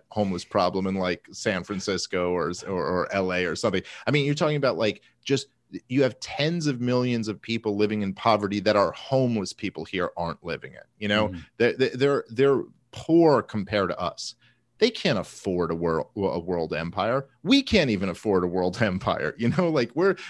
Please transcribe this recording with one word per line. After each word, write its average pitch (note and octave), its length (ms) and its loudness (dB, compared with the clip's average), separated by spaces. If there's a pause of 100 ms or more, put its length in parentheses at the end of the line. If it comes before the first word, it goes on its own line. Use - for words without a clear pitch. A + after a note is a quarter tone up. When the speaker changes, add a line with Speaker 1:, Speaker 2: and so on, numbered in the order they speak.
Speaker 1:
homeless F#2+ 360 -2
problem F#2+ 420 0
in, F#2+ 80 -2
like, F#2 380 -2
San F#2+ 320 -4
Francisco F#2 640 -2
or, E2+ 200 -2 (160)
or, F2+ 200 -4
or F2+ 280 -2
L F#2+ 180 0
A F2+ 120 0
or E2 120 -2
something. F#2+ 260 0 (240)
I - 40 0
mean, C#3+ 140 2
you're C#3+ 100 0
talking D3+ 220 0
about, B2+ 220 0
like, G#2+ 240 0 (200)
just, C3+ 260 0 (400)
you C3 140 2
have B2+ 180 0
tens D#3+ 460 -4
of B2+ 140 -2
millions B2 480 0
of G#2 120 -6
people A2 360 -2
living G#2+ 260 2
in G2 100 -2
poverty G#2 480 2
that G2+ 160 4
our F#2 160 4
homeless A#2+ 600 0
people E2+ 320 -8
here F2 320 -4
aren't E2+ 280 -6
living D2+ 280 -8
in, - 60 -20 (200)
you G#2 100 -4
know? G#2 200 2
Speaker 2:
Mm-hmm. F#2 100 -8 (180)
Speaker 1:
They're, A#2 160 4
they're, B2+ 220 2
they're, C#3 360 0
they're C3 320 4 (300)
poor D#3+ 500 4
compared G2 480 -2
to - 80 -4
us. - 360 -8 (440)
They A#3+ 120 4
can't D#3+ 280 0
afford F2 520 -2
a E2+ 40 0
world, E2 420 0
a F2+ 220 -2
world E2+ 360 -4
empire. G2 520 -2 (160)
We C4 200 4
can't F3+ 280 2
even F#2+ 180 0
afford F#2 360 0
a F2+ 40 0
world F#2 340 0
<laughs> - 0 -
empire. F#2 560 0
You A#2 100 0
know, F3 200 0
like, C#3 260 0
we're, F#3 220 2 (140)